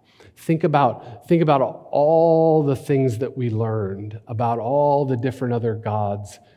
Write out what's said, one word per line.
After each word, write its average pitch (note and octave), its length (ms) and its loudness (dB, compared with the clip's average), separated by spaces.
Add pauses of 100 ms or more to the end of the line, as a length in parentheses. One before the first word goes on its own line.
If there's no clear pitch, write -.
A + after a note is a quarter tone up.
(380)
Think E3 260 -2
about, C#3+ 640 0
think E3 140 4
about C#3 480 0
all D#3+ 720 4
the C#3 140 0
things C3 420 0
that B2 180 -6
we B2 120 -2
learned G#2+ 800 -4
about A#2 320 -2
all C#3+ 480 0
the C3 100 -2
different B2 380 -4
other A2+ 200 -2
gods G#2 640 -6 (180)